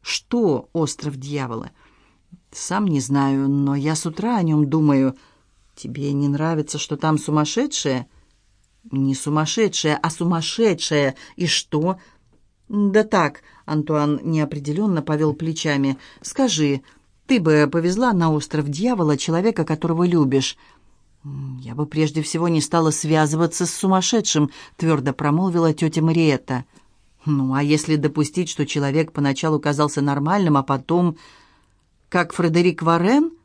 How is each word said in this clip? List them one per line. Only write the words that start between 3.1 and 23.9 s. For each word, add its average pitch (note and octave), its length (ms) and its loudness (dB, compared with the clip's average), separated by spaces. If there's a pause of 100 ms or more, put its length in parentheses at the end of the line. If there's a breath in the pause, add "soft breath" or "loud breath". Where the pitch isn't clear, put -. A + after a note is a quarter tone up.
но C#3 260 2
я C#3+ 200 0
с D#3 120 -6
утра G#3 300 -2
о F#3+ 60 0
нём D3+ 260 2
думаю». C#3 480 2 (580 soft breath)
«Тебе C#3 380 -8
не C#3+ 160 0
нравится, D3+ 500 -2
что D3+ 180 -6
там D#3 220 0
сумасшедшая?» D3+ 880 -2 (840)
«Не C3+ 240 0
сумасшедшая, D#3 840 0
а D#3+ 140 -4
сумасшедшая. E3 1040 0 (220 loud breath)
И F3 100 -2
что?» D#3 520 -2 (680 loud breath)
«Да G#3 360 2
так», F3+ 380 0 (220 soft breath)
Антуан D3+ 580 0
неопределённо D#3 800 -2
повёл D3+ 320 0
плечами. D3 640 -2 (220 loud breath)
«Скажи, D#3 640 0 (440 soft breath)
ты B3+ 140 2
бы D3+ 300 4
повезла F#3 420 0
на E3+ 200 2
остров D3+ 360 -2
дьявола E3 480 0
человека, F3 480 0
которого D#3+ 400 0
любишь?» C#3 520 2 (680 soft breath)
«М, C3+ 340 -10
я B2 160 -14
бы D3 120 -2
прежде D#3 360 -2
всего E3 260 -2
не D#3+ 120 2
стала D#3+ 300 2
связываться D#3 760 0
с - 80 -6
сумасшедшим», F#3 760 0 (260 loud breath)